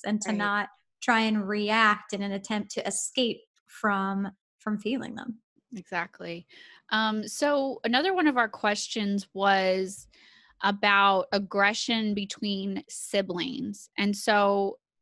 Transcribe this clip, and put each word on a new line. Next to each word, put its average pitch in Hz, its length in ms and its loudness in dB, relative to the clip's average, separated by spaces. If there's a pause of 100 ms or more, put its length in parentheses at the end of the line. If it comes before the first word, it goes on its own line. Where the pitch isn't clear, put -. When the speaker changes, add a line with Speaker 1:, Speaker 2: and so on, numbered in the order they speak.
Speaker 1:
and 214 160 0
to - 80 -4
Speaker 2:
Right. 214 80 0
Speaker 1:
not 208 320 0 (320)
try 226 200 2
and 214 260 0
react 208 680 2
in 196 80 -4
an 202 120 -4
attempt 208 380 -4
to - 160 -6
escape - 540 -2 (260)
from, 196 640 -2 (280)
from 214 180 -4
feeling 240 380 -4
them. 226 240 -10 (340)
Speaker 2:
Exactly. 175 720 -10 (440)
Um, 214 380 0
so 285 580 0
another 285 280 2
one 359 140 2
of 277 100 2
our 226 120 2
questions 208 840 -2
was 190 760 2 (540)
about 202 720 4
aggression 208 840 0
between 196 760 -4
siblings. 190 1080 -6
And 202 180 0
so 202 600 2 (240)